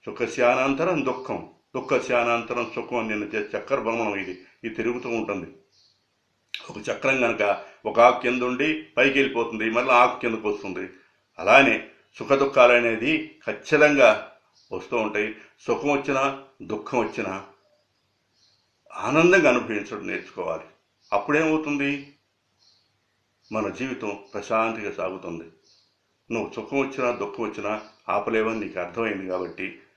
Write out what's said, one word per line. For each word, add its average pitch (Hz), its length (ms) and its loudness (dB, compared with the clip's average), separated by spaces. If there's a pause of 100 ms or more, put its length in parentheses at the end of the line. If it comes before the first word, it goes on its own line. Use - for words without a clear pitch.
"సుఖస్యానంతరం 131 960 0
దుఃఖం, 120 460 -6 (260)
దుఃఖస్యానంతరం 120 960 -2
సుఖం" 123 220 -6
అని 113 120 -2
నిన్న 107 160 -4
చే-, 104 340 -6
చక్కర 131 220 -2
భ్రమణం 110 360 -2
ఇది, 92 280 -8 (200)
ఇది 113 100 -6
తిరుగుతూ 120 340 -4
ఉంటుంది. 107 380 -4 (1200)
ఒక 104 80 -12
చక్రం 131 420 -2
కనుక 107 440 0 (220)
ఒక 107 140 2
ఆకు 123 220 8
కింద 123 200 -2
ఉండి 139 440 -2 (100)
పైకి 135 220 4
వెళ్ళిపోతుంది, 113 520 0
మళ్ళీ 127 220 2
ఆకు 123 280 6
కిందకు 110 280 -2
వస్తుంది. 95 420 -6 (480)
అలానే 113 500 6 (300)
సుఖ 117 140 0
దుఃఖాలు 139 400 6
అనేది 120 760 0
ఖచ్చితంగా 135 840 4 (400)
వస్తూ 95 240 -6
ఉంటాయి. 107 400 -2 (240)
సుఖం 131 300 -2
వచ్చినా 139 520 -2 (200)
దుఃఖం 107 360 -6
వచ్చినా 101 460 -4 (1500)
ఆనందంగా 165 540 6
అనుభవించడం 107 560 -2
నేర్చుకోవాలి. 90 580 -6 (480)
అప్పుడేమవుతుంది? 143 1000 0 (1400)
మన 107 160 -2
జీవితం 107 500 -6 (160)
ప్రశాంతిగా 110 580 -2
సాగుతుంది. 90 520 -8 (880)
నువ్వు 104 200 -6
సుఖం 117 240 -4
వచ్చినా 131 320 -2
దుఃఖం 110 340 -6
వచ్చినా 107 360 -6 (280)
ఆపలేవని 110 520 0
నీకు 92 200 -8
అర్థమైంది 95 460 -4
కాబట్టి 92 540 -8 (160)